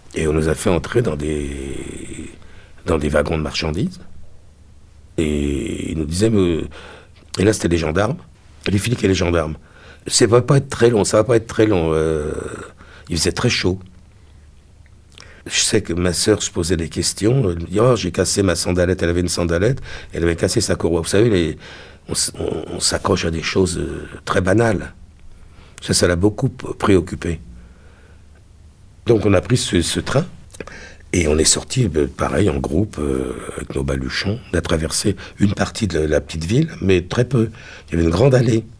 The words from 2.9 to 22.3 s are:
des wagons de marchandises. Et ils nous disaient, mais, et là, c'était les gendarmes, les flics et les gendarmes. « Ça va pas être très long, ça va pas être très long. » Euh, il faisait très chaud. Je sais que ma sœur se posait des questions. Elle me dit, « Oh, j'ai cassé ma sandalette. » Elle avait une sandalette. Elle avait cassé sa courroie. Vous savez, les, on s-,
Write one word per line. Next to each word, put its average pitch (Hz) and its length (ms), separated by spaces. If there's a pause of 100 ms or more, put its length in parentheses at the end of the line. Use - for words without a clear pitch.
des 73 100
wagons 76 300
de 78 40
marchandises. 82 580 (1160)
Et 76 760
ils 78 60
nous 78 60
disaient, 90 260
mais, 85 340 (720)
et 95 60
là, 107 100
c'était - 140
les 85 100
gendarmes, 95 400 (480)
les 98 120
flics 113 260
et 98 40
les 95 60
gendarmes. « 85 420 (500)
Ça - 200
va 120 160
pas 143 160
être - 100
très 117 220
long, 104 140
ça - 120
va 110 80
pas 120 120
être 113 100
très 110 200
long. » 85 280
Euh, 78 360 (760)
il 87 80
faisait 87 160
très - 160
chaud. 95 320 (1700)
Je - 140
sais - 220
que - 100
ma 90 220
sœur 104 280
se - 80
posait 87 260
des 80 120
questions. 104 640
Elle 85 100
me 87 60
dit, « 92 140
Oh, 123 160
j'ai 87 160
cassé 95 300
ma 90 120
sandalette. » 90 480
Elle 85 80
avait 87 100
une 87 80
sandalette. 87 520 (320)
Elle 80 100
avait 85 140
cassé - 260
sa 90 120
courroie. 82 280
Vous - 40
savez, 110 220
les, 85 300 (500)
on - 40
s-, - 260